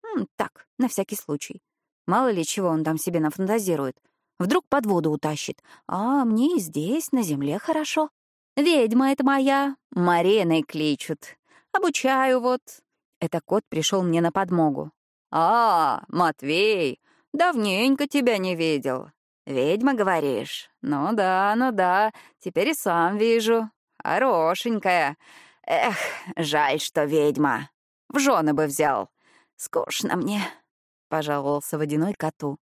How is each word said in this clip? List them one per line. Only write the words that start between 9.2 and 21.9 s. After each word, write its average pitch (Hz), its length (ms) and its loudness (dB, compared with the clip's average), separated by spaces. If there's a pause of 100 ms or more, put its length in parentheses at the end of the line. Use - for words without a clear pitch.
моя, 277 540 2 (140)
Мареной 175 720 4
кличут. - 760 -4 (340)
Обучаю 269 680 2
вот". 254 220 -2 (580)
Это 165 200 -4
кот 208 300 -2
пришел 185 340 -2
мне 170 180 2
на 170 100 2
подмогу. 160 600 0 (400)
"А, 170 760 2
Матвей, 165 920 0 (320)
давненько 269 760 0
тебя 247 320 0
не 185 180 -2
видел. 143 540 -2 (360)
Ведьма, 165 480 0
говоришь? 151 760 -2 (120)
Ну 147 320 -2
да, 196 420 2
ну 254 160 0
да, 196 400 2 (280)